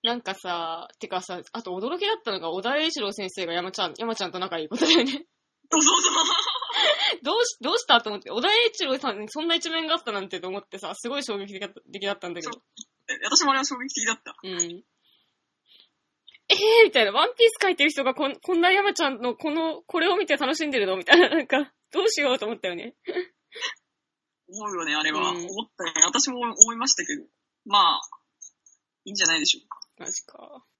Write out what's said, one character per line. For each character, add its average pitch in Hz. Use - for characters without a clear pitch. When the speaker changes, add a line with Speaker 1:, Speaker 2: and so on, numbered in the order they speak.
Speaker 1:
な 240
ん 240
か 190
さ、 170
て -
か 185
さ、 180
あ 233
と 180
驚 240
き 381
だ 427
っ 440
た 226
の 190
が、 165
小 185
田 254
栄 311
一 311
郎 202
先 202
生 190
が 170
山 180
ち 196
ゃ 180
ん、 147
山 226
ち 202
ゃ 180
ん 165
と 185
仲 175
い 156
い 151
こ 233
と 311
だ 311
よ 330
ね。 269
Speaker 2:
そ 320
う -
そ -
う -
そ -
う。 -
Speaker 1:
<laughs> 605
ど 320
う 480
し-、 -
ど 269
う 466
し -
た 240
と 214
思 202
っ -
て、 -
小 214
田 392
栄 466
一 370
郎 269
さ 262
ん 196
に 214
そ 302
ん 330
な 330
一 339
面 330
が 320
あ -
っ 330
た 226
な 202
ん 190
て 180
と 180
思 190
っ -
て 196
さ、 175
す -
ご 285
い 285
衝 214
撃 202
的 190
だ 202
っ 196
た、 -
的 196
だ 202
っ 202
た 180
ん 170
だ 170
け 160
ど。 240
Speaker 2:
そ -
う。 -
え、 -
私 214
も 269
あ -
れ 269
は 277
衝 277
撃 262
的 226
だ 226
っ -
た。 -
Speaker 1:
う 185
ん。 175
「え 427
ー」 453
み -
た 247
い 220
な、 196
「ワ 294
ン 494
ピ 466
ー 453
ス 466
書 392
い 349
て 285
る 311
人 285
が 254
こ 277
ん-、 294
こ 370
ん 339
な 359
山 392
ち 359
ゃ 294
ん 233
の 247
こ 311
の、 320
こ -
れ 339
を 359
見 392
て 294
楽 277
し 311
ん 285
で 254
る 202
の？」 190
み 180
た 175
い 175
な、 180
な 330
ん 247
か、 269
ど 339
う 453
し 415
よ 262
う 254
と 208
思 226
っ -
た -
よ 175
ね。 233
Speaker 2:
思 208
う 190
よ 165
ね、 151
あ 151
れ 156
は。 -
Speaker 1:
う -
ん。 -
Speaker 2:
思 170
っ -
た -
ね。 -
私 285
も 247
思 226
い -
ま 226
し -
た -
け -
ど。 -
ま 196
あ、 -
い 196
い -
ん -
じ 190
ゃ -
な 165
い -
で -
し -
ょ -
う -
か。 -
Speaker 1:
マ -
ジ -
か。 -